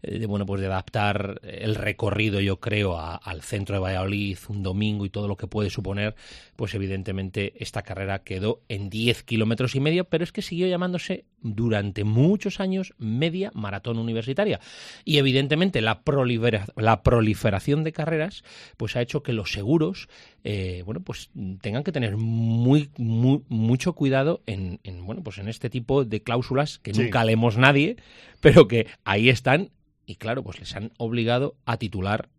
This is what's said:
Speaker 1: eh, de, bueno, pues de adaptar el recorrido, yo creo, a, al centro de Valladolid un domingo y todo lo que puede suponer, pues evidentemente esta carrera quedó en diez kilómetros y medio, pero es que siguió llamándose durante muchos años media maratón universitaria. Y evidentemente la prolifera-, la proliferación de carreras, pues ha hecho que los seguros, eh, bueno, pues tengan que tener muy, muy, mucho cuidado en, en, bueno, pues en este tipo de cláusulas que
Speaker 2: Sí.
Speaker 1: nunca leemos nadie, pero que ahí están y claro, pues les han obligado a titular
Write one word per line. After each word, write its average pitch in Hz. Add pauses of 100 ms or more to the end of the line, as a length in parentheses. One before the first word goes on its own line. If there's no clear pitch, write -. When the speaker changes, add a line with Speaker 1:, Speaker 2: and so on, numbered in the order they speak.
Speaker 1:
eh, 98
de, 113
bueno, 101
pues 98
de 95
adaptar 98
el 107
recorrido, 101
yo 98
creo, 101
a, 80
al 85
centro 98
de 98
Valladolid 95 (100)
un 101
domingo 101
y 98
todo 104
lo 98
que -
puede 107
suponer, 101 (420)
pues 107
evidentemente 98 (100)
esta -
carrera 98
quedó 98
en 101
diez 113
kilómetros 113
y 131
medio, 165
pero 165
es -
que -
siguió 180
llamándose 180 (160)
durante 104
muchos 160
años 190
media 160
maratón 107
universitaria. 117 (440)
Y 147
evidentemente 139
la 113
prolifera-, 120
la 110
proliferación 117
de 156
carreras, 156 (340)
pues 110
ha 123
hecho 127
que 123
los 107
seguros, 139 (340)
eh, 92
bueno, 123
pues - (320)
tengan 117
que 180
tener 117
muy, 113
muy, 120
mucho 120
cuidado 139
en, 95
en, 90
bueno, 110
pues 98
en 101
este 113
tipo 131
de 104
cláusulas 127
que 98
Speaker 2:
Sí. 110
Speaker 1:
nunca 117
leemos 113
nadie, 143 (440)
pero 151
que 113 (180)
ahí 104
están 135 (360)
y -
claro, 117
pues 95
les -
han 107
obligado 120 (100)
a 117
titular 101 (100)